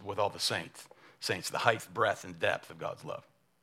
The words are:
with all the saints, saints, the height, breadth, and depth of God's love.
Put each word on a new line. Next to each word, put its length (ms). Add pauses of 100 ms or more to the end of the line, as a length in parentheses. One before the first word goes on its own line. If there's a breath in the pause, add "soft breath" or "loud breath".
with 160
all 100
the 100
saints, 480 (340 soft breath)
saints, 280
the 100
height, 340
breadth, 300
and 160
depth 300
of 80
God's 280
love. 180 (400)